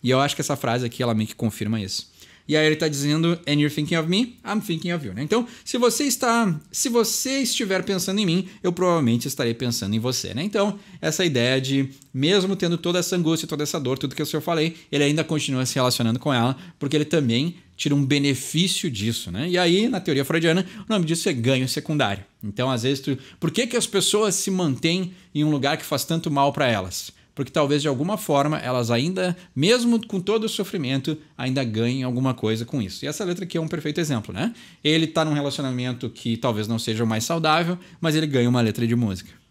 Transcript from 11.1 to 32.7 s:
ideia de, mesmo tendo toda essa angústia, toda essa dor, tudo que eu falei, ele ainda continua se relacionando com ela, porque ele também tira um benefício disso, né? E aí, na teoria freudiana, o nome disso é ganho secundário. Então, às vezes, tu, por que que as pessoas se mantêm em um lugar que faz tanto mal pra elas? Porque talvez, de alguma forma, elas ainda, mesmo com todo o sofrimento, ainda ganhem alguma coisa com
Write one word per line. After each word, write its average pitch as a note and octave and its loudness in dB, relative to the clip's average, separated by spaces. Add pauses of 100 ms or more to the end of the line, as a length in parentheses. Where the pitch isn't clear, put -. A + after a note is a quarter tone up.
ideia C3 2
de, C3+ 0 (240)
mesmo F#3 2
tendo F3 0
toda F3 0
essa F3+ -2
angústia, E3 0
toda D3 -2
essa D#3 -4
dor, C3+ -2
tudo C3+ -4
que - -4
eu D3 -2
falei, E3 0 (160)
ele D3 2
ainda D3+ 2
continua C#3 0
se - -4
relacionando A#2+ 2
com D3 0
ela, B2+ 2 (220)
porque C#3+ 0
ele D3+ 4
também D3 0 (200)
tira C#3+ 0
um C#3+ 4
benefício C#3+ 0
disso, G#2+ -4
né? B2 -4
E F3 0
aí, F3+ 4
na A#3 -2
teoria C#3 0
freudiana, E3 2 (240)
o A3 0
nome G3 2
disso E3 0
é F3+ 0
ganho B2+ 2
secundário. B2+ -2 (200)
Então, B2 -2
às A#2+ -2
vezes, C3+ 2
tu, C3+ -2 (220)
por E3 0
que A#3+ 0
que A#3 -2
as A3+ 0
pessoas G3+ 2
se - -2
mantêm F3 0 (220)
em D3 2
um D3+ 4
lugar C#3+ 2
que D#3 -8
faz D3 -2
tanto E3 -2
mal C#3 4
pra C#3 2
elas? F#2+ -2 (260)
Porque C3+ -6
talvez, D3 2
de D3+ 0
alguma D3 0
forma, D3+ 2
elas B2 -2
ainda, F3 0 (180)
mesmo A#3 4
com G3 -4
todo G#3 0
o A3 -2
sofrimento, D#3 -2 (180)
ainda C3 -2
ganhem A#2+ 0
alguma B2+ 0
coisa A2+ -2
com C3 -4